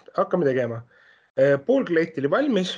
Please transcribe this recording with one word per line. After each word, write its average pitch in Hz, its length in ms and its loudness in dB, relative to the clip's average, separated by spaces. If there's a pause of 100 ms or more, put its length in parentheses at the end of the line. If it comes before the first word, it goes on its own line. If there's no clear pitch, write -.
(160)
Hakkame 185 320 0
tegema. 123 320 -2 (560)
Äh, 139 240 4
pool 247 240 2
kleiti 165 400 -2
oli 143 80 0
valmis, 214 460 0